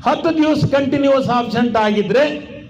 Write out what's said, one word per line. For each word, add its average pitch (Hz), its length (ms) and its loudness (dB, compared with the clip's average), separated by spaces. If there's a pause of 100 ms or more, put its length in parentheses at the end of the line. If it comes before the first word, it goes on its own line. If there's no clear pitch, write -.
ಹತ್ತು 311 280 0
ದಿವಸ 302 280 2
ಕಂಟಿನ್ಯೂಸ್ 269 640 0
ಆಬ್ಸೆಂಟ್ 233 480 0
ಆಗಿದ್ರೆ 214 720 0 (200)